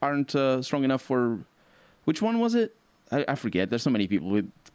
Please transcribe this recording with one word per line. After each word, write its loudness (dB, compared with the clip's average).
aren't, -2
uh, 2
strong -2
enough 0
for, 0
which 0
one 2
was 2
it? 0
I, 0
I -2
forget. -2
There's -2
so 0
many 2
people -2
with 0